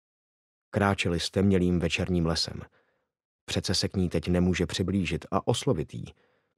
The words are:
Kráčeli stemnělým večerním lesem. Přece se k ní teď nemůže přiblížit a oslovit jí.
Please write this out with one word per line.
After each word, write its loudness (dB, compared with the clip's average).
Kráčeli 0
stemnělým 2
večerním 0
lesem. -2
Přece -2
se 0
k -8
ní 2
teď -4
nemůže 2
přiblížit -2
a -2
oslovit -2
jí. -12